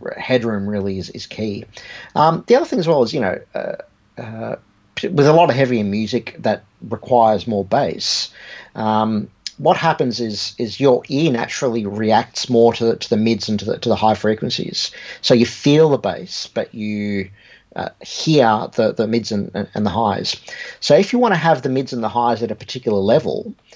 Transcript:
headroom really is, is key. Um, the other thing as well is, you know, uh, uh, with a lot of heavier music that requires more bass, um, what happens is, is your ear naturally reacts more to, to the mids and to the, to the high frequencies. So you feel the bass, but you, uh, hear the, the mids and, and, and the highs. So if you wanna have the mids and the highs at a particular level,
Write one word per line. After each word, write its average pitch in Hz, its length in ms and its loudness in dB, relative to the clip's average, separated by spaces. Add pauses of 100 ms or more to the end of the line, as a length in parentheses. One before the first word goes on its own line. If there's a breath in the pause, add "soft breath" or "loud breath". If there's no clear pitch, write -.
(160)
headroom 113 520 -2
really 98 300 -4
is, 85 120 -10
is - 160 -14
key. 104 380 -8 (500 loud breath)
Um, 165 320 4
the 233 100 6
other 320 100 2
thing 254 120 -2
as 165 100 0
well 147 140 4
is, 113 120 0
you 143 60 -2
know, 95 180 -2 (160)
uh, - 220 -6 (420)
uh, 113 380 -10 (460)
with 143 240 2
a 151 60 8
lot 165 180 6
of 120 60 0
heavier 123 280 2
music 107 540 -4
that 110 260 -2 (240)
requires 110 580 2
more 104 180 -2
bass, - 680 -4 (420 loud breath)
um, 107 540 0 (300)
what 170 180 2
happens 143 420 0
is, 110 400 -6
is 113 220 -8
your 131 280 4
ear 151 220 0
naturally 117 560 -2
reacts 110 640 0
more 117 220 6
to, 113 240 0
to - 140 -10
the 117 60 2
mids 110 320 0
and 107 120 -2
to 98 40 -10
the, - 140 -4
to - 100 -4
the 107 60 2
high 110 200 2
frequencies. - 760 -4 (300 loud breath)
So - 140 2
you 120 120 6
feel 151 440 4
the 135 80 2
bass, - 540 -6
but - 220 -6
you, 104 560 -4 (460 soft breath)
uh, - 140 -8 (100)
hear 117 760 2
the, 110 180 2
the 110 140 -2
mids 110 240 -2
and, 101 240 -4
and, 101 200 -6
and 107 120 0
the 101 40 0
highs. 107 460 -2 (440 loud breath)
So - 160 4
if 196 160 2
you 240 80 2
wanna 220 160 4
have 151 260 2
the 139 60 -2
mids 131 240 -2
and 120 100 -4
the 110 60 -2
highs 117 340 0
at 110 80 -4
a 110 60 -8
particular 107 420 -4
level, 104 560 0 (220 loud breath)